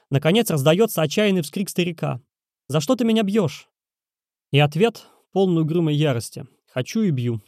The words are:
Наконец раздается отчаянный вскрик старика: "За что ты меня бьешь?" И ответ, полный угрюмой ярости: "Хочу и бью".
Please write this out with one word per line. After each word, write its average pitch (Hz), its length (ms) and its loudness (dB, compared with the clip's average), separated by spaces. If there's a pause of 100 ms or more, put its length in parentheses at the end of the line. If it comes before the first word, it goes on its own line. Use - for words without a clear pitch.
Наконец 170 420 2
раздается 160 500 2
отчаянный 190 400 0
вскрик - 280 -6
старика: 165 520 -4 (460)
"За 156 140 -2
что 254 140 0
ты 247 80 0
меня 226 200 2
бьешь?" 196 440 -2 (840)
И 139 80 4
ответ, 156 480 0 (240)
полный 180 320 2
угрюмой 156 320 0
ярости: 143 500 -2 (220)
"Хочу 131 340 -4
и 208 80 2
бью". 120 380 -2